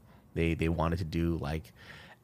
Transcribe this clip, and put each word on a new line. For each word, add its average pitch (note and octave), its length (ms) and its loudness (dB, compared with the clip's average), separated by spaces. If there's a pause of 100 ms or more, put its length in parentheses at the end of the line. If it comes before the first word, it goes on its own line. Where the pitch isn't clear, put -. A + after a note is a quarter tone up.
(340)
they, E2 200 2
they D#2+ 160 2
wanted E2 300 2
to F2 60 -4
do, E2 320 0
like, D#2 340 -4 (520)